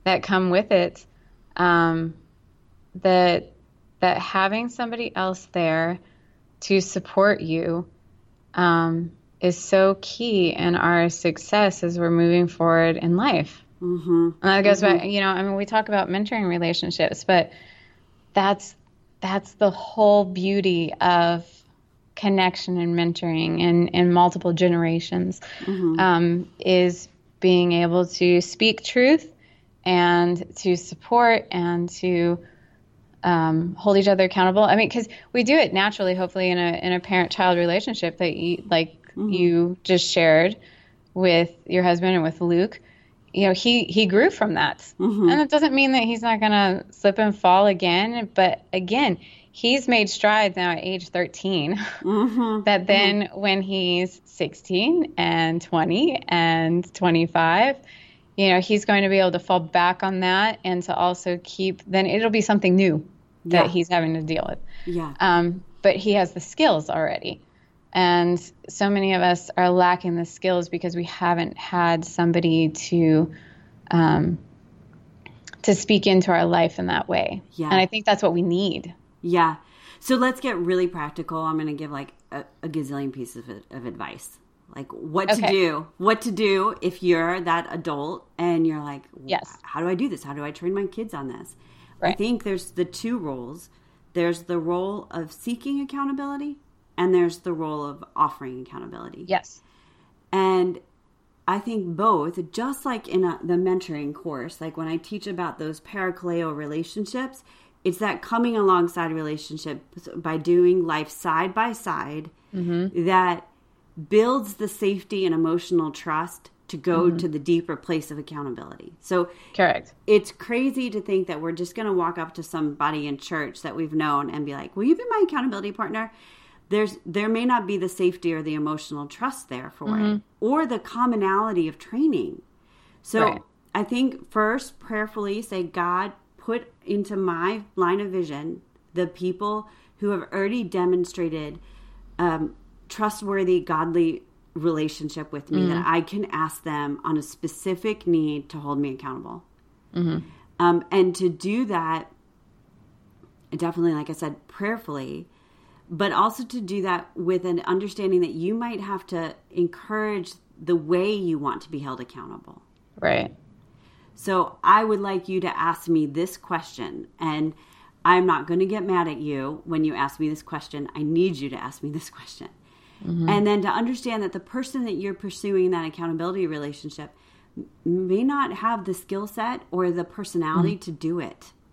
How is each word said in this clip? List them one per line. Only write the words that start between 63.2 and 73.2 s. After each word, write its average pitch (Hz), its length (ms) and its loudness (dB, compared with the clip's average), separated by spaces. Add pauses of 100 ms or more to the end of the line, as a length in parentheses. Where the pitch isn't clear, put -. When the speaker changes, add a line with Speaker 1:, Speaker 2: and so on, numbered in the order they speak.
Speaker 1:
that 170 220 4
Speaker 2:
Yeah. 170 40 -4
Speaker 1:
he's 170 160 0
having 165 280 0
to 160 60 -4
deal 160 240 -4
with. - 140 -8 (260)
Speaker 2:
Yeah. 165 360 -6
Speaker 1:
Um, 175 420 2 (180)
but 196 140 6
he 208 200 0
has 185 180 2
the 170 80 -10
skills 175 480 2
already. - 500 -4 (580)
And 175 400 4 (300)
so 202 220 0
many 196 240 2
of 180 80 2
us 175 340 2
are 180 140 4
lacking 180 480 2
the 170 80 -2
skills 175 420 -2
because 175 300 -6
we 175 80 -4
haven't 170 520 -2
had 170 460 0
somebody 165 640 2
to, 156 640 2 (580)